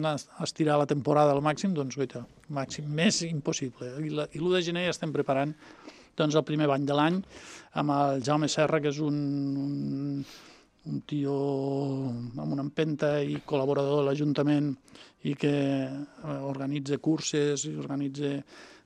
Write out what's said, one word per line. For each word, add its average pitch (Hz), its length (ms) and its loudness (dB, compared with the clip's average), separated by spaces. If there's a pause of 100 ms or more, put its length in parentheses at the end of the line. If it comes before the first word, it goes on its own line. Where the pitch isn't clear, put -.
es-, 151 320 -2
estirar 151 420 2
la 147 80 4
temporada 147 460 4
al 139 100 2
màxim, 151 300 0
doncs, 139 240 -4
guaita, 143 280 -4 (240)
màxim, 143 380 -6
més 156 360 2
impossible. 143 760 -4
I 151 120 -4
la, 151 200 -4
i 151 100 -10
l'u 180 140 2
de 185 80 4
gener 175 240 -2
ja 165 80 0
estem 160 180 -4
preparant, 143 440 0 (600)
doncs, 151 220 2
el 151 80 4
primer 151 240 0
bany 139 160 2
de 143 80 0
l'any 156 240 4 (560)
amb 147 180 0
el 139 320 2
Jaume 147 260 2
Serra, 156 320 2
que 147 100 0
és 143 80 -4
un, 147 180 0 (380)
un, 139 720 -4 (600)
un 143 160 -4
tio 143 320 -2 (1000)
amb 151 160 -4
una 139 100 -2
empenta 147 580 0
i 143 280 -2
col·laborador 139 540 2
de 139 80 4
l'Ajuntament 147 640 2 (460)
i 147 180 -2
que, 147 140 2
eh, 139 880 -2
organitza 139 560 -2
curses 147 680 0
i 156 120 -6
organitza 139 540 -4 (540)